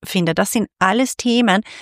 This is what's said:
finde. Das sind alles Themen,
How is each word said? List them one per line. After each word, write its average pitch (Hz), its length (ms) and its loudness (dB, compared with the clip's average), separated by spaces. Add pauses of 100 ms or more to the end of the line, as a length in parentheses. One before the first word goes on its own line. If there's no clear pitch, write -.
finde. 170 300 0
Das 185 180 -2
sind 220 160 0 (120)
alles 220 380 0
Themen, 233 440 2 (200)